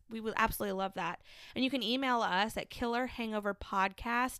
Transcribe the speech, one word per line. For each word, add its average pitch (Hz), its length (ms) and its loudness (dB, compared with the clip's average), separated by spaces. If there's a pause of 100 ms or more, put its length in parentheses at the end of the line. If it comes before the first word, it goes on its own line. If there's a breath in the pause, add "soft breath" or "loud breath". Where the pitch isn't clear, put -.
We 226 120 -6
would 214 160 -4
absolutely 208 400 2
love 190 180 -2
that. 175 240 -4 (360 loud breath)
And 240 80 2
you 262 60 4
can 254 140 0
email 247 380 2
us 196 360 2
at - 140 -6
killer 240 360 0
hangover 214 460 -2
podcast 233 880 0